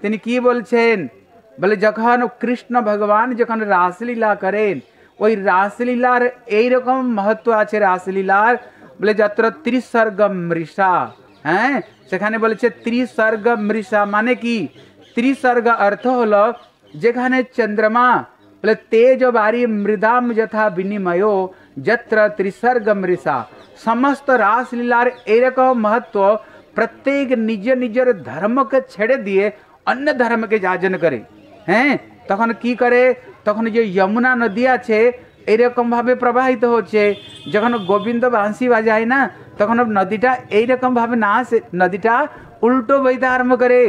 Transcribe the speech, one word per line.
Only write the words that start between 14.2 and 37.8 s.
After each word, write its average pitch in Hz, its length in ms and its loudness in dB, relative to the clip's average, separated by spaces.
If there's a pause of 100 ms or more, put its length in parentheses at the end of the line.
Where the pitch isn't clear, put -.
কি? 233 140 -2 (580)
ত্রিসর্গ 247 520 0 (200)
অর্থ 202 180 -2 (160)
হলো 208 220 2 (520)
যেখানে 240 440 0 (180)
চন্দ্রমা, 220 520 2 (560)
বলে 214 100 2 (180)
তেজ 240 280 4 (160)
বারি 226 260 2 (200)
মৃদাম 220 420 0 (140)
যথা 214 260 -2 (120)
বিনিময় 190 500 -2 (600)
যত্র 220 300 -2 (200)
ত্রিসর্গ 214 500 -2 (160)
মৃষা। 170 340 -2 (480)
সমস্ত 254 440 0 (180)
রাসলীলার 240 640 0 (260)
এইরকম 254 360 2 (140)
মহত্ব, 214 320 -2 (580)
প্রত্যেক 277 520 -2 (200)
নিজ 220 200 -4 (160)
নিজের 247 260 0 (200)
ধর্মকে 220 500 -2 (140)
ছেড়ে 226 240 0 (100)
দিয়ে 196 180 2 (420)
অন্য 254 200 -2 (160)
ধর্মকে 226 340 0 (100)
যাজন 185 360 -2
করে। 147 160 0 (520)
হ্যাঁ, 247 220 2 (360)
তখন 220 200 -2 (140)
কি 240 100 -2 (100)
করে? 247 200 4 (420)
তখন 214 200 -2 (100)
যে 233 80 2 (140)
যমুনা 220 340 2 (120)
নদী 226 220 -2 (120)
আছে 220 220 -2 (540)
এইরকমভাবে 240 600 0 (100)
প্রবাহিত 247 420 0
হচ্ছে, 220 380 0 (500)
যখন 220 200 0 (180)